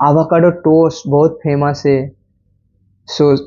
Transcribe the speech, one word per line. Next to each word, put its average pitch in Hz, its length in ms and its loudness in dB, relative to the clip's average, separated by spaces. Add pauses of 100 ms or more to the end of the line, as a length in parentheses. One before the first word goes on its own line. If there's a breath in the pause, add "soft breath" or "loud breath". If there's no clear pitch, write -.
एवोकाडो 160 440 2
टोस्ट 160 600 0
बहुत 156 320 2
फेमस 143 440 -4
है। 139 260 -2 (1080)
So, 156 40 0 (240)